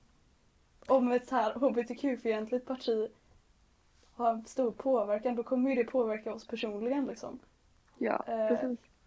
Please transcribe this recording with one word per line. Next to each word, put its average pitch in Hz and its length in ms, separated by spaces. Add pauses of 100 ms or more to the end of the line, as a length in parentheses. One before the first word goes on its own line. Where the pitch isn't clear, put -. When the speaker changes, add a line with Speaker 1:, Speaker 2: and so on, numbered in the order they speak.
(880)
Speaker 1:
om 247 260
ett 247 160
så 254 60
här 220 200
H 247 160
B 226 140
T 233 100
Q-fientligt 226 720
parti 226 420 (1040)
har 233 180
en 220 120
stor 247 260
påverkan, 226 680
då 233 60
kommer 254 280
ju 262 60
det 240 140
påverka 220 440
oss 226 120
personligen 233 600
liksom. - 320 (600)
Speaker 2:
Ja, - 280
Speaker 1:
Eh, 226 220
Speaker 2:
precis. 240 300 (280)